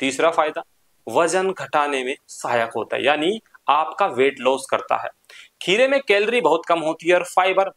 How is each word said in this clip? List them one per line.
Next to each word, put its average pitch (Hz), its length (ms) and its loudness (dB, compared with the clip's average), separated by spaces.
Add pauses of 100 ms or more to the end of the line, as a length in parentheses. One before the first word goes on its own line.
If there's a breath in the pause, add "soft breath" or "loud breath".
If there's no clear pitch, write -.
तीसरा 135 300 0
फायदा, 160 320 0 (440)
वजन 170 440 0
घटाने 143 540 -2
में 127 120 -6 (120)
सहायक 120 440 -2
होता 113 240 -4
है, 113 80 -4
यानी 151 360 0 (280 soft breath)
आपका 156 400 0
weight 135 320 0
loss 131 300 0
करता - 260 -2
है। - 120 -8 (540 loud breath)
खीरे 214 260 2
में 277 120 0
calorie 214 400 0
बहुत 165 260 2
कम 170 140 0
होती 160 280 -4
है 180 60 4
और 175 120 2
fiber 190 500 2